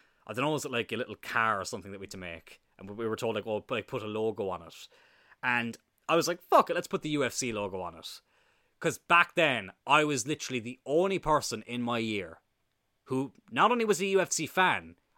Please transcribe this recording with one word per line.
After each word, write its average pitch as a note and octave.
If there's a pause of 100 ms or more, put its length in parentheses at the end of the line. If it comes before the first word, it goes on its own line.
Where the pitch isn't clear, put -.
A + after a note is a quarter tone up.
(280)
I A2
don't B2
know, D3+
was D3
it, C3+
like, A#2
a A2
little A2
car A2
or F2+
something G2
that G2
we F#2+
had -
to G2+
make? E2+ (160)
And G2+
we A2+
were A2
told, A2+
like, G#2
"Oh, G#2+
like, A2+
put G#2+
a G#2+
logo G#2+
on E2+
it." - (540)
And A#2+ (300)
I D#3+
was E3+
like, F3+
"Fuck -
it, E3
let's F3
put -
the D3+
U D3
F A#2+
C A#2+
logo G2+
on E2
it." - (600)
'Cause D#3
back -
then, B2+ (160)
I D3+
was C#3
literally C3
the A#2+
only F3+
person C#3
in A#2+
my A#2+
year G2+ (640)
who C3 (180)
not F3+
only A#3
was F#3
a G3
U F#3+
F F3
C D#3+
fan, B2+ (200)